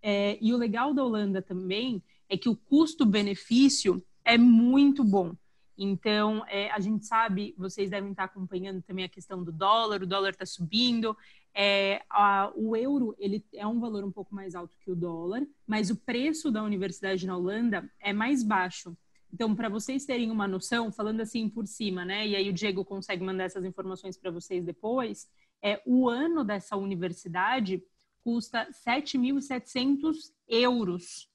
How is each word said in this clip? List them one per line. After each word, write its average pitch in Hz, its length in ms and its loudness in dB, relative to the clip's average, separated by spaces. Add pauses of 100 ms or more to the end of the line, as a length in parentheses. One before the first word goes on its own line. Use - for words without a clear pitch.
É, 202 380 0
e 226 120 2
o 247 40 2
legal 233 360 0
da 269 120 2
Holanda 208 360 0
também 190 640 -4 (260)
é - 80 -2
que 247 120 0
o 226 80 2
custo-benefício 226 1500 4 (200)
é 233 120 6
muito 247 680 8
bom. 185 320 2 (400)
Então, 214 720 0
é, 202 220 -4
a 214 80 -4
gente 208 260 -2
sabe, 214 540 0
vocês 190 320 -4
devem 202 220 -6
estar 190 120 -6
acompanhando 185 580 -8
também 185 220 -8
a 180 40 -8
questão 185 340 -12
do 170 80 -8
dólar, 202 520 2
o 190 40 -6
dólar 196 260 0
tá 190 140 -10
subindo, 220 680 -2 (360)
é, 202 560 0
a, 202 460 2
o 220 220 -2
euro, 247 420 0
ele 202 340 -4
é 208 140 -8
um 233 140 -2
valor 214 240 -6
um 196 60 -6
pouco 180 220 -12
mais 196 220 -12
alto 175 260 -12
que - 100 -12
o 180 40 -2
dólar, 175 500 -4 (220)
mas 214 240 0
o 226 60 -2
preço 285 540 -2
da 220 120 -2
universidade 190 640 -4
na 185 100 -4
Holanda 202 640 -2
é 202 140 -4
mais 240 320 0
baixo. 185 520 -2 (360)
Então, 214 200 -2
pra 226 160 -2
vocês 240 360 -4
terem 240 260 -2
uma 214 160 -2
noção, 208 460 -2
falando 220 280 -4
assim 220 280 -4
por 214 180 -6
cima, 185 380 -6
né, 202 220 -4
e 202 100 0
aí 196 120 0
o 202 40 -2
Diego 190 320 -2
consegue 190 400 -6
mandar 185 200 -2
essas 185 200 -6
informações 185 520 -8
pra 185 140 -8
vocês 175 340 -6
depois, 220 640 -6 (320)
é, 208 240 -2
o 254 240 4
ano 294 360 0
dessa 202 320 -4
universidade 185 1040 -2 (400)
custa 233 480 -4
sete 269 480 -4
mil 262 200 2
e 262 40 -4
setecentos 277 880 -2 (140)
euros. 226 880 0